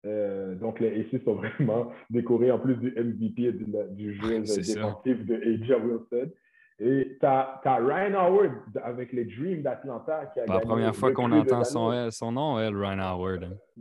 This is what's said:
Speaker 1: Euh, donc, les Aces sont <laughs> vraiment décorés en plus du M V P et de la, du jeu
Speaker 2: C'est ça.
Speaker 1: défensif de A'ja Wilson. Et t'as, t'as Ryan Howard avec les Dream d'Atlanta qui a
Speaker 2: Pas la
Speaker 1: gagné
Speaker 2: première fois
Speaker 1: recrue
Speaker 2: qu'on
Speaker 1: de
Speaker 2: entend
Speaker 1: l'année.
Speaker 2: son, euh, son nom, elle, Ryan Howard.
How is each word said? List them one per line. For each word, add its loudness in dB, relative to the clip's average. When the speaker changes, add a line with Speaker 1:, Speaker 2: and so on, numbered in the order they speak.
Speaker 1:
Euh, -4
donc, -6
les 0
Aces -4
sont 2
<laughs> -4
vraiment 0
décorés 4
en 4
plus 0
du -4
M 0
V -2
P -2
et 2
de -6
la, -2
du -8
jeu -2
Speaker 2:
C'est 0
ça. -2
Speaker 1:
défensif -2
de 0
A'ja 0
Wilson. -4
Et 0
t'as, 2
t'as 2
Ryan 0
Howard 4
avec -8
les -2
Dream -6
d'Atlanta -6
qui -8
a 2
Speaker 2:
Pas 0
la 4
Speaker 1:
gagné -2
Speaker 2:
première 4
fois 2
Speaker 1:
recrue 2
Speaker 2:
qu'on 4
Speaker 1:
de 4
Speaker 2:
entend 6
Speaker 1:
l'année. 4
Speaker 2:
son, 2
euh, 0
son -6
nom, 0
elle, 0
Ryan 0
Howard. -4